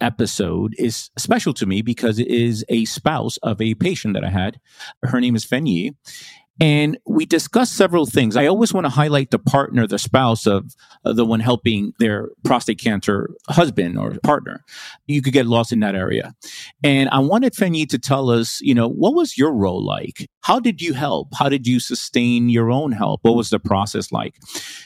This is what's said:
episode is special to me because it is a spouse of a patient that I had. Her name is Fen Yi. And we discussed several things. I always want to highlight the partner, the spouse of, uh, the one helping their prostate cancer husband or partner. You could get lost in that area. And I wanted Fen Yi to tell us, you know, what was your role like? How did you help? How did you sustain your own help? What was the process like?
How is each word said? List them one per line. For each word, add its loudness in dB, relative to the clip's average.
episode -2
is -4
special -4
to -4
me 0
because -2
it -2
is -2
a 0
spouse -4
of -4
a 0
patient -2
that -4
I -4
had. -4
Her 0
name 0
is -4
Fen -2
Yi. -2
And 4
we 0
discussed 2
several 4
things. 2
I 4
always 2
want 0
to 0
highlight 2
the 2
partner, 0
the -4
spouse 2
of, 0
uh, 2
the 4
one 2
helping 0
their 0
prostate 0
cancer -2
husband 2
or -4
partner. -2
You 0
could 0
get 4
lost 2
in 2
that 0
area. -4
And 4
I 2
wanted 2
Fen 0
Yi 0
to -4
tell 0
us, 0
you 2
know, 4
what 0
was 0
your 4
role 0
like? -8
How 2
did -2
you -2
help? -4
How 0
did 0
you 2
sustain 0
your 2
own 0
help? -2
What 6
was 0
the 0
process -2
like? -6